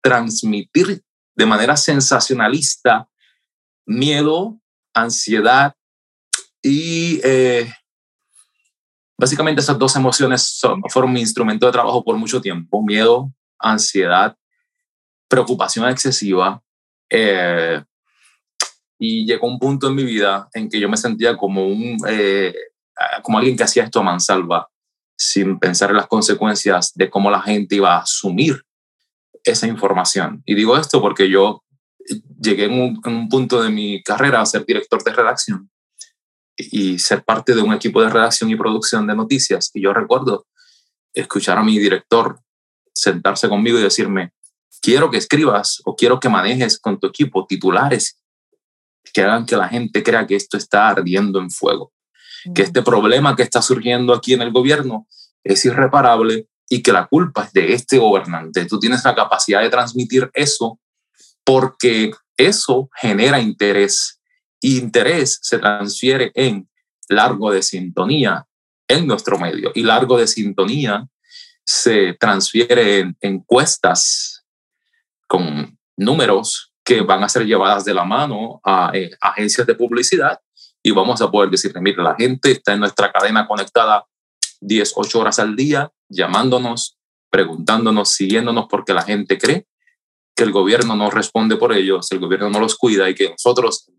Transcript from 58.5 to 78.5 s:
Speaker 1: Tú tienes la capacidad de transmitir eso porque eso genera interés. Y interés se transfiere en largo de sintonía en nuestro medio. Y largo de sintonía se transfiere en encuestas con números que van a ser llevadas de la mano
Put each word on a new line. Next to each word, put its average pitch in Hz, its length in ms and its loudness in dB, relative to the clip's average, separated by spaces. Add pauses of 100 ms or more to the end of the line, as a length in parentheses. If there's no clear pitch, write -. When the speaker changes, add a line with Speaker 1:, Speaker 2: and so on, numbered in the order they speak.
Speaker 1:
Tú 104 140 -4
tienes 123 240 -2
la 127 120 2
capacidad 107 460 2
de 113 80 2
transmitir 120 640 0
eso 135 460 -4 (640)
porque 123 680 2 (260)
eso 139 580 0
genera 127 440 2
interés. 101 840 0 (400)
Y 131 160 2
interés 127 640 0
se - 160 -4
transfiere 104 760 0
en 117 340 -2 (380)
largo 107 440 2
de 95 120 0
sintonía 92 840 -2 (420)
en 151 200 2
nuestro 101 320 -2
medio. 87 340 -4
Y 117 100 -4
largo 123 340 4
de 117 100 4
sintonía 107 800 -2 (580)
se 101 540 2
transfiere 107 800 2
en 90 220 -4
encuestas - 1200 0 (840)
con 76 500 -4 (200)
números 110 760 -2 (100)
que 117 180 4
van 95 220 2
a 101 60 -2
ser 113 160 0
llevadas 101 400 2
de 101 80 -2
la 90 100 0
mano 113 600 -4